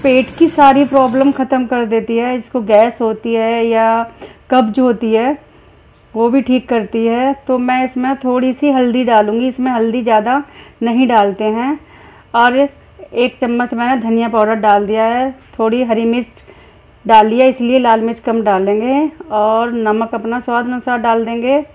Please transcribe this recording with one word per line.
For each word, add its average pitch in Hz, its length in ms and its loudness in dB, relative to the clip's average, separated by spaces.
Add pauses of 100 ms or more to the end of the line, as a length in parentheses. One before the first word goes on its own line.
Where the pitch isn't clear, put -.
पेट 254 260 2
की - 200 2
सारी 277 360 4
problem 262 460 2
ख़त्म 262 340 -2
कर 240 200 -2
देती 220 320 -2
है, 247 180 -2
इसको 240 260 -6
गैस 220 400 2
होती 220 320 -4
है 226 320 0
या 226 460 0 (400)
कब्ज 240 280 2
होती 233 340 0
है 247 240 0 (760)
वो 233 160 0
भी 262 120 2
ठीक 247 280 -2
करती 226 360 -2
है। 247 280 0 (100)
तो 254 160 -2
मैं 254 260 -2
इसमें 254 300 -4
थोड़ी 254 380 -2
सी 294 180 -2
हल्दी 247 320 0
डालूँगी, 226 440 2
इसमें 254 240 -4
हल्दी 233 320 -2
ज़्यादा 233 400 0 (380)
नहीं 240 260 0
डालते 208 380 0
हैं। 240 340 -4 (540)
और 240 240 2
एक - 800 -4
चम्मच 240 360 -2
मैंने 240 280 -2
धनिया 226 280 -2
पाउडर 214 280 0
डाल 208 300 2
दिया 220 180 0
है, 247 260 -2 (280)
थोड़ी 233 240 0
हरी 233 220 -2
मिर्च 233 380 -4 (640)
डाल 220 220 6
लिया 240 200 2
इसलिए 254 320 0
लाल 226 220 2
मिर्च 226 200 -4
कम 226 220 -2
डालेंगे 214 680 0 (220)
और 220 420 0
नमक 220 420 -2
अपना 226 260 -6
स्वाद 240 240 -4
अनुसार 247 340 -4
डाल 226 260 0
देंगे 240 380 -2 (120)